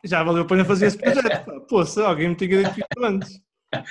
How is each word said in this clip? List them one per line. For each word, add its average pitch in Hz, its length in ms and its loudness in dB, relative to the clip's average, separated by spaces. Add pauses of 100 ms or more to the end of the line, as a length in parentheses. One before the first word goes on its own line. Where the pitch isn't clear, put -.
já 165 180 0
valeu 170 200 2
a 170 40 -8
pena 185 180 4
fazer 202 220 2
esse 202 120 0
projeto, 240 480 0
pá. - 160 -16
Poça, 208 440 0
alguém 170 220 0
me 170 80 -2
tinha 190 260 2
dito 190 160 -4
isso 240 260 -6
antes. 196 360 -4 (500)